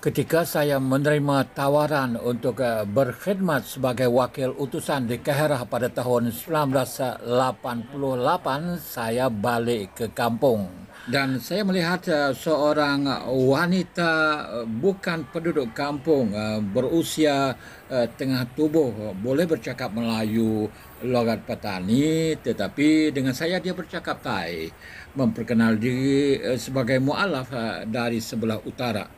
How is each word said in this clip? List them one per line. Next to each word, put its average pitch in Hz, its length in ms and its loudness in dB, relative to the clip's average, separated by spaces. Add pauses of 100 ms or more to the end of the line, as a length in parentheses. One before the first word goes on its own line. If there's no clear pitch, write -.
Ketika 151 400 2
saya 147 400 2
menerima 143 720 2
tawaran 143 640 2
untuk, 120 480 -2
eh, 110 240 0
berkhidmat 139 800 0
sebagai 127 400 0
wakil 127 480 0
utusan 143 480 -2
di 120 160 -2
Canberra 147 480 2
pada 123 240 0
tahun 120 400 2
sembilan 151 400 0
belas 127 480 -2
lapan 120 640 0
puluh 135 320 -4
lapan, 160 640 -2
saya 120 480 -2
balik 117 640 0
ke 113 160 -4
kampung. 117 720 0 (200)
Dan 131 400 0
saya 202 240 -2
melihat, 180 480 0
eh, 143 160 2
seorang 143 960 0
wanita, 165 880 2 (480)
eh, 113 80 -6
bukan 165 640 -2
penduduk 156 400 0
kampung, 143 560 2
eh, 107 320 -2
berusia, 139 960 2 (320)
eh, 127 160 2 (120)
tengah 131 360 0
tubuh, 151 400 2 (240)
boleh 135 320 0
bercakap 127 440 -4
Melayu, 110 760 0 (320)
logat 117 400 0
petani, 127 960 0
tetapi 143 720 2
dengan 135 240 -2
saya 165 240 -2
dia 180 160 -4
bercakap 170 480 -8
Thai, 85 480 -6 (480)
memperkenal 113 640 2
diri, 135 560 2
eh, 120 240 -2
sebagai 131 400 0
mualaf, 135 480 0
eh, 113 400 -4
dari 117 320 -2
sebelah 113 400 -2
utara 117 560 -4